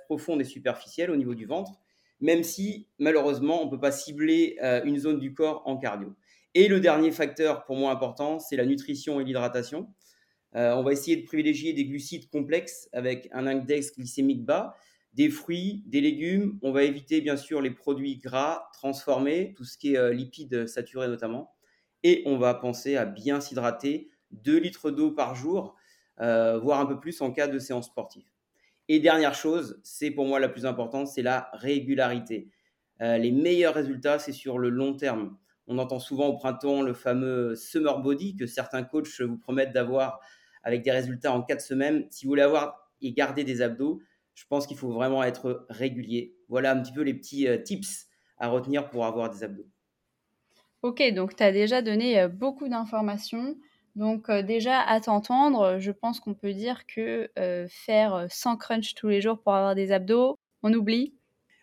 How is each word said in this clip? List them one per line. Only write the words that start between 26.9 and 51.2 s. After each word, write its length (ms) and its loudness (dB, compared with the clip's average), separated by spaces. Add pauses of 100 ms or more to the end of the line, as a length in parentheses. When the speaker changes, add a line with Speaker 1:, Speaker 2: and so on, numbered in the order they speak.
Speaker 1:
plus 200 -10
en 100 -2
cas 160 0
de 120 -4
séance 280 -6
sportive. 360 -12 (640)
Et 120 6
dernière 340 4
chose, 500 -4
c'est 280 -6
pour 140 -2
moi 140 0
la 80 4
plus 180 -8
importante, 420 -4
c'est 160 -6
la 280 -2
régularité. 960 -2 (540)
Euh, 160 2
les 140 2
meilleurs 420 4
résultats, 460 0
c'est 120 -8
sur 260 -6
le 120 0
long 260 0
terme. 400 -4 (320)
On 120 -2
entend 180 -4
souvent 300 -2
au 80 2
printemps 480 0
le 100 0
fameux 640 0
summer 440 0
body 360 -2
que 100 -6
certains 380 -6
coachs 380 -4
vous 180 -4
promettent 340 -2
d'avoir 460 0 (420)
avec 220 -2
des 80 2
résultats 420 0
en 80 2
quatre 200 -4
semaines. 500 0
Si 140 -14
vous 40 -2
voulez 140 6
avoir 480 2 (100)
et 120 -6
garder 300 0
des 200 -2
abdos, 360 -2 (360)
je 120 -20
pense 200 -2
qu'il 100 -12
faut 140 -6
vraiment 320 0
être 460 -2
régulier. 640 -6 (140)
Voilà 220 2
un 120 2
petit 100 -12
peu 80 -4
les 140 0
petits, 320 -2
euh, 100 4
tips 480 -8 (320)
à 120 -4
retenir 420 -2
pour 160 -2
avoir 240 -2
des 120 -12
abdos. 220 -12 (1160)
Speaker 2:
Ok, 180 -2 (140)
donc 200 -2